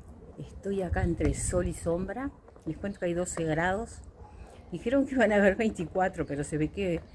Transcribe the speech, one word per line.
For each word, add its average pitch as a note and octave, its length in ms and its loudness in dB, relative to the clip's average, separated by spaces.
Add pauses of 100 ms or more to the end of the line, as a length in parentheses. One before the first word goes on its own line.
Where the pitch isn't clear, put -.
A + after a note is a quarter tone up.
(380)
Estoy G3 420 -6
acá F#3 220 0
entre D#3+ 320 2
sol F3+ 340 0
y D#3+ 60 -4
sombra. F#3+ 560 -2 (340)
Les D#3 140 -6
cuento G3+ 200 -6
que F#3+ 60 -4
hay F3 80 2
doce E3+ 320 -2
grados. F3+ 560 0 (720)
Dijeron C4 320 2
que C4 120 -2
iban G#3+ 160 6
a G#3 40 6
haber G3 200 8
veinticuatro, F#3 680 0
pero D3 200 -4
se D#3 120 -4
ve D3+ 140 2
que F3+ 320 -2 (120)